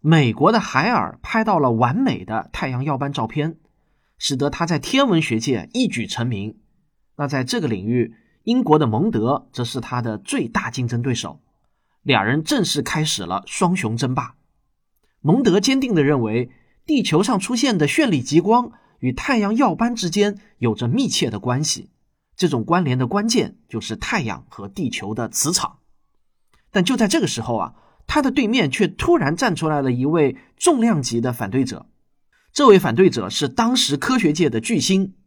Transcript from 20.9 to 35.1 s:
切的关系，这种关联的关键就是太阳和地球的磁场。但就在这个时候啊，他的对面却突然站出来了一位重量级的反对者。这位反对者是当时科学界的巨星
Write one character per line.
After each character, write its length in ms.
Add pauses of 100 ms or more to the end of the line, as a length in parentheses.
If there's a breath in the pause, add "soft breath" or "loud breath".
切 240
的 80
关 240
系， 280 (440)
这 140
种 160
关 200
联 140
的 80
关 220
键 300 (100)
就 120
是 140
太 280
阳 260
和 180
地 240
球 240
的 140
磁 240
场。 260 (920)
但 120
就 120
在 100
这 140
个 80
时 120
候 160
啊， 180 (320 soft breath)
他 140
的 100
对 160
面 240
却 180
突 280
然 200
站 180
出 140
来 120
了 120
一 120
位 320 (200 loud breath)
重 240
量 200
级 200
的 120
反 180
对 140
者。 220 (680)
这 140
位 120
反 160
对 140
者 220
是 180
当 280
时 200
科 220
学 140
界 180
的 100
巨 200
星 340 (120)